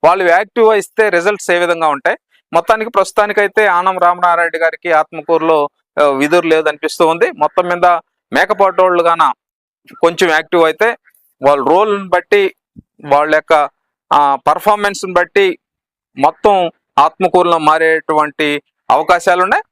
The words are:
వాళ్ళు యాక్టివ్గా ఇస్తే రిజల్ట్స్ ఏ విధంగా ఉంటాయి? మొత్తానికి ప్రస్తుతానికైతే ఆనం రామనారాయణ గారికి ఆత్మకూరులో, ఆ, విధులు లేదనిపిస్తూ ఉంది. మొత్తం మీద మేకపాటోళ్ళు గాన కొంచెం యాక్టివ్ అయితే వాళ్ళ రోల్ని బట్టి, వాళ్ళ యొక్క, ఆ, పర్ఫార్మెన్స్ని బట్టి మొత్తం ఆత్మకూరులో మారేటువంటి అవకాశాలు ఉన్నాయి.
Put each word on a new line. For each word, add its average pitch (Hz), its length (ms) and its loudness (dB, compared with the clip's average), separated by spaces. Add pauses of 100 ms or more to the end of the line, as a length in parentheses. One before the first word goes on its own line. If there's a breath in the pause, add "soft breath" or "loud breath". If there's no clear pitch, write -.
వాళ్ళు 180 260 2
యాక్టివ్గా 220 460 2
ఇస్తే 208 340 -2
రిజల్ట్స్ 185 420 -2
ఏ 175 80 0
విధంగా 170 280 0
ఉంటాయి? 147 300 -2 (360)
మొత్తానికి 220 360 0
ప్రస్తుతానికైతే 208 800 -2
ఆనం 185 320 0
రామనారాయణ 175 640 0
గారికి 165 280 -4
ఆత్మకూరులో, 156 800 0 (320)
ఆ, - 20 4
విధులు 147 440 0
లేదనిపిస్తూ 156 600 -2
ఉంది. 170 240 0
మొత్తం 175 360 -2
మీద 175 180 -2 (460)
మేకపాటోళ్ళు 185 720 0
గాన 170 200 0 (760)
కొంచెం 170 280 0
యాక్టివ్ 160 340 0
అయితే 214 340 -2 (440)
వాళ్ళ 139 280 2
రోల్ని 202 400 0
బట్టి, 185 460 0 (500)
వాళ్ళ 147 300 0
యొక్క, 156 180 0 (580)
ఆ, 143 80 2 (280)
పర్ఫార్మెన్స్ని 202 680 -2
బట్టి 180 460 0 (580)
మొత్తం 170 540 0 (280)
ఆత్మకూరులో 175 580 0
మారేటువంటి 156 1040 -2 (280)
అవకాశాలు 175 540 2
ఉన్నాయి. 269 280 -2